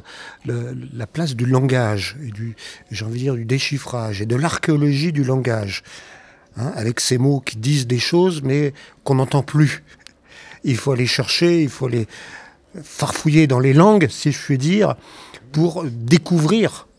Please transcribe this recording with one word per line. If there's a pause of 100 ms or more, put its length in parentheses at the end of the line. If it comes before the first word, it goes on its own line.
(460)
le, (200)
la
place
du
langage
et
du, (340)
j'ai
envie
de
dire,
du
déchiffrage
et
de
l'archéologie
du
langage, (760)
hein,
avec
ces
mots
qui
disent
des
choses
mais (320)
qu'on
n'entend
plus. (800)
Il
faut
aller
chercher,
il
faut
les (760)
farfouiller
dans
les
langues,
si
je
puis
dire, (560)
pour
découvrir, (100)